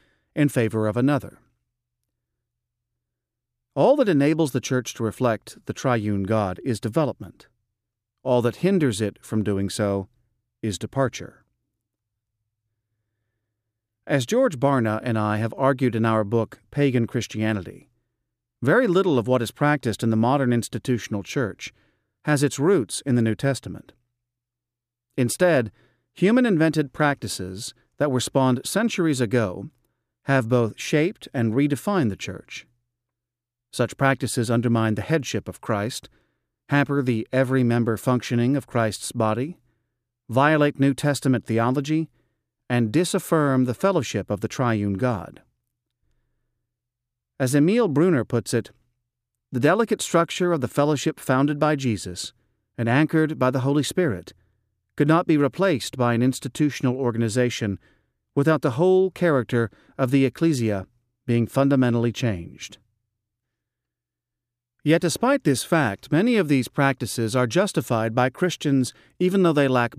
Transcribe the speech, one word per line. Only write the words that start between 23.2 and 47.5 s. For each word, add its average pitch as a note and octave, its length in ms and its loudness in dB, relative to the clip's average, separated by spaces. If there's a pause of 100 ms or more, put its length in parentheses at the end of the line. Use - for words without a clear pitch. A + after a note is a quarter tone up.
New A2 100 2
Testament. - 600 -6 (1200)
Instead, C3 560 2 (400)
human-invented E3 800 2
practices A2 800 -4 (240)
that D3 120 0
were B2+ 120 0
spawned C3 420 2
centuries F3+ 560 0
ago G#2+ 500 -2 (540)
have C3 240 0
both A#2 320 0
shaped D#3+ 540 -2
and A#2 200 0
redefined C#3+ 560 0
the F#2+ 60 -6
church. - 500 -14 (1080)
Such - 240 -2
practices B2+ 520 0
undermine A2+ 460 0
the G#2+ 60 -6
headship C3 480 -4
of - 100 -14
Christ, G#2+ 480 -6 (640)
hamper C#3+ 320 0
the A#2+ 320 -2
every C3 320 2
member A#2 320 0
functioning B2 580 0
of C3+ 100 -4
Christ's A2+ 460 -4
body, A#2+ 480 -2 (720)
violate D3 500 2
New C#3 140 4
Testament C3 520 0
theology, C3+ 640 -2 (600)
and A#2+ 200 0
disaffirm D3 760 2
the B2 80 0
fellowship D3 560 -2
of G2+ 100 -2
the G#2+ 80 -6
triune G#2+ 460 -2
God. G2+ 480 -4 (2000)
As C3 120 -2